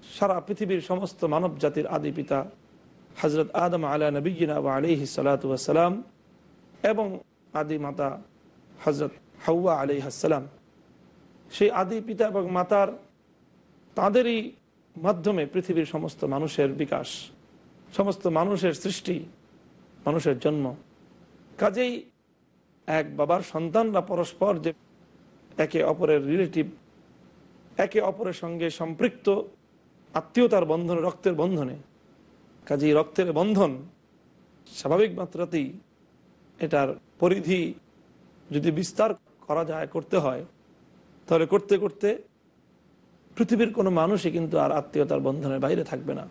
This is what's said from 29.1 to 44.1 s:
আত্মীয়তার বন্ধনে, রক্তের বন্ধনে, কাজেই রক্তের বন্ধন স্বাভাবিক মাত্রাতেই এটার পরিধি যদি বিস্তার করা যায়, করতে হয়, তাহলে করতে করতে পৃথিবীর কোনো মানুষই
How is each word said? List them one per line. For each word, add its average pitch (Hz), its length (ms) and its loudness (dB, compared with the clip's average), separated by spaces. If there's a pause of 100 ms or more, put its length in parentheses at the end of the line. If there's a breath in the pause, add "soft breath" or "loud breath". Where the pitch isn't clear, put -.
আত্মীয়তার 208 580 4
বন্ধনে, 170 300 0
রক্তের 175 400 0
বন্ধনে, 151 340 -2 (920)
কাজেই 147 300 2
রক্তের 160 300 0 (100)
বন্ধন 196 340 4 (1080)
স্বাভাবিক 180 320 2 (100)
মাত্রাতেই 160 480 -4 (920)
এটার 147 300 0 (320)
পরিধি 180 400 2 (920)
যদি 147 240 2
বিস্তার 202 320 0 (380)
করা 156 220 0
যায়, 156 240 -6
করতে 165 300 -2
হয়, 127 180 -2 (840)
তাহলে 165 260 4
করতে 202 220 4 (100)
করতে - 240 -2 (1300)
পৃথিবীর 226 420 4
কোনো 190 120 4 (100)
মানুষই 175 360 2